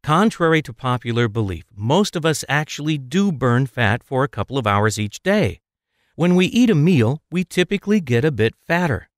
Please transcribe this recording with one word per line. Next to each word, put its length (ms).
Contrary 600
to 100
popular 560
belief, 360
most 420
of 100
us 220
actually 500
do 340
burn 340
fat 360
for 220
a 40
couple 300
of 80
hours 320
each 240
day. 380
When 180
we 120
eat 240
a 40
meal, 560
we 140
typically 560
get 240
a 80
bit 240
fatter. 600